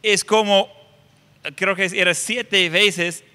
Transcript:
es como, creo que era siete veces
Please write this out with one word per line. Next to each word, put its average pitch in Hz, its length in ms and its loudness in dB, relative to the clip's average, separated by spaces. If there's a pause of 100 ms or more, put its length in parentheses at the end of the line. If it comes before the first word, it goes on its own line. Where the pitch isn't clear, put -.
es 208 200 0
como, 202 460 2 (880)
creo 190 180 -2
que 185 180 -2
era 185 220 0
siete 214 540 -2
veces 175 560 0 (100)